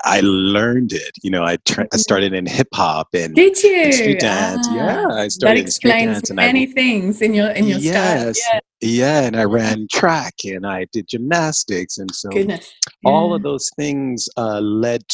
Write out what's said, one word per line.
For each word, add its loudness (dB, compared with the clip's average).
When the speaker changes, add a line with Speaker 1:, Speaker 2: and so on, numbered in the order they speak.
Speaker 1:
I 2
learned 2
it. -8
You -4
know, 0
I 0
tra-, -2
I -8
Speaker 2:
Mm-hmm. -2
Speaker 1:
started 2
in -4
hip 0
hop -2
and, -2
Speaker 2:
Did 6
you? 6
Speaker 1:
and 4
street 2
dance. 0
Speaker 2:
Ah, -2
Speaker 1:
Yeah, -2
I -2
Speaker 2:
that -6
Speaker 1:
started 4
in -6
street 2
Speaker 2:
explains 2
Speaker 1:
dance -6
and -4
I 4
Speaker 2:
many 2
things 0
in 2
your, 2
in 0
your 0
style. 0
Speaker 1:
Yes. -2
Speaker 2:
Yeah. 0
Speaker 1:
Yeah, 2
and -2
I 2
ran 0
track 0
and -8
I -4
did -6
gymnastics. -4
And -10
so -10
Speaker 2:
Goodness. -4
Speaker 1:
all 2
of -2
Speaker 2:
Yeah. -8
Speaker 1:
those -6
things, -4
uh, -2
led -2